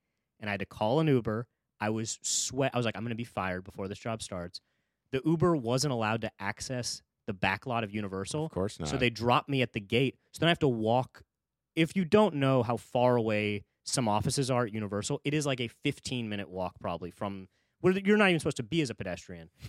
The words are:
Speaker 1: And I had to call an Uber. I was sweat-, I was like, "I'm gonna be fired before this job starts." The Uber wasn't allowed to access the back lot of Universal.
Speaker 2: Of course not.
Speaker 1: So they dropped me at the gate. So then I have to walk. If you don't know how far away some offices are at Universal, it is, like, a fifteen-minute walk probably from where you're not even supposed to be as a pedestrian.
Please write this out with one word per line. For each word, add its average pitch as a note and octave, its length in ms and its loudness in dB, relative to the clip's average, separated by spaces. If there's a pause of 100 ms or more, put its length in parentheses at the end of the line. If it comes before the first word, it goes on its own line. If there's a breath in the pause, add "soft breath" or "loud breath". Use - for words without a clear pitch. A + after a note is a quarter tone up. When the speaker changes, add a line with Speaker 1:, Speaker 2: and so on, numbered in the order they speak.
(380)
Speaker 1:
And G#2+ 100 -10
I G2+ 60 -2
had F#2+ 60 -2
to G2+ 60 -6
call A#2+ 340 0
an D#3+ 80 2
Uber. A#2 380 2 (340)
I G#2+ 100 0
was A2 320 -4
sweat-, - 520 -2
I B2 40 0
was A#2+ 80 2
like, G#2+ 100 -4
"I'm G#2+ 80 -6
gonna A#2 100 -4
be A#2 100 -6
fired F#2 400 -4
before G2 240 -8
this G2 100 -10
job A2+ 240 -6
starts." F2 400 -10 (500)
The C3+ 140 0
Uber E3+ 300 4
wasn't C3 360 0
allowed A2 300 0
to A2 160 -6
access A2+ 640 -6 (240)
the G#2 80 -4
back F#2+ 320 0
lot A2+ 180 -2
of G2+ 80 -6
Universal. G#2 540 -4
Speaker 2:
Of D#3+ 60 -10
course F#2+ 280 -4
not. D#2 80 -4
Speaker 1:
So C3 80 -2
they B2 140 2
dropped A#2+ 400 2
me C3+ 100 2
at A#2+ 140 0
the A2+ 60 -4
gate. A2+ 380 0 (140)
So - 80 -10
then D#3+ 80 4
I - 20 6
have E3+ 100 2
to D3 80 4
walk. A#2 560 0 (520)
If D#3+ 180 2
you F#3 120 0
don't G3+ 300 6
know C3+ 260 4
how A2+ 160 0
far B2 380 2
away G#2 480 0 (200)
some A#2+ 240 0
offices A#2+ 420 0
are B2 140 2
at G#2 80 -6
Universal, G#2 520 -4
it C#3+ 100 0
is, D3+ 120 0
like, C3 140 -2
a A#2+ 80 -4
fifteen-minute A2 800 -4
walk F2+ 320 -6
probably F2 300 -6
from G2 380 -8 (320)
where F#3 160 4
you're G3+ 220 4
not G3+ 100 6
even E3+ 120 4
supposed D#3 180 -2
to - 40 -4
be C3+ 200 0
as A#2 80 -2
a G#2+ 40 -6
pedestrian. F2 560 -10 (180 loud breath)